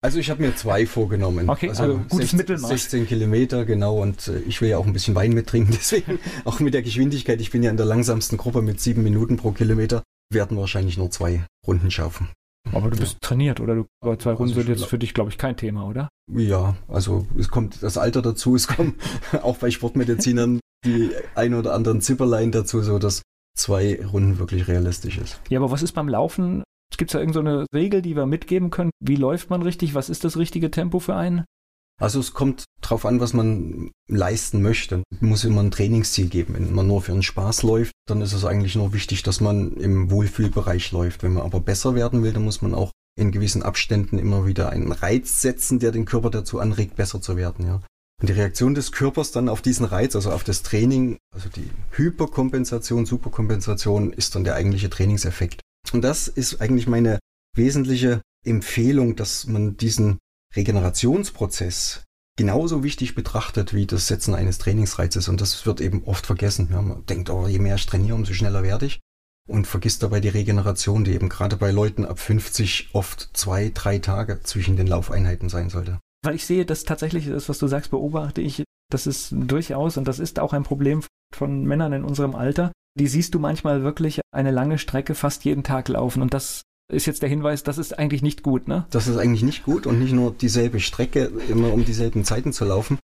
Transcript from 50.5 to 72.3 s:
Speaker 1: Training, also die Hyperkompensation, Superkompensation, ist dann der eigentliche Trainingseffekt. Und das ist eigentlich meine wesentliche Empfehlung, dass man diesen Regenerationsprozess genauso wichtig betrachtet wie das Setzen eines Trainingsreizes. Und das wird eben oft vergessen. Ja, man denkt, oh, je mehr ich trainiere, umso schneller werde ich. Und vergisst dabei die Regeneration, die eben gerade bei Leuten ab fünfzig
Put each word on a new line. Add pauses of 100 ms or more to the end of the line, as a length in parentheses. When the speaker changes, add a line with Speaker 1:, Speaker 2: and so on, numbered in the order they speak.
Speaker 1:
Training, (140)
also
die (220)
Hyperkompensation,
Superkompensation,
ist
dann
der
eigentliche
Trainingseffekt. (320)
Und
das
ist
eigentlich
meine (380)
wesentliche (240)
Empfehlung,
dass
man
diesen (360)
Regenerationsprozess (320)
genauso
wichtig
betrachtet
wie
das
Setzen
eines
Trainingsreizes.
Und
das
wird
eben
oft
vergessen.
Ja,
man
denkt,
oh,
je
mehr
ich
trainiere,
umso
schneller
werde
ich. (480)
Und
vergisst
dabei
die
Regeneration,
die
eben
gerade
bei
Leuten
ab
fünfzig